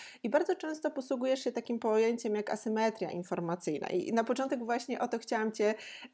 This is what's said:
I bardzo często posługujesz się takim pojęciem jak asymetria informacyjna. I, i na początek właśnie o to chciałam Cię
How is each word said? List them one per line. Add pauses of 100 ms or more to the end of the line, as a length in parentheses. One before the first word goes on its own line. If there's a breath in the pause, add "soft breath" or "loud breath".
(220 loud breath)
I
bardzo
często
posługujesz
się
takim
pojęciem
jak
asymetria
informacyjna.
I,
i
na
początek
właśnie
o
to
chciałam
Cię (380 loud breath)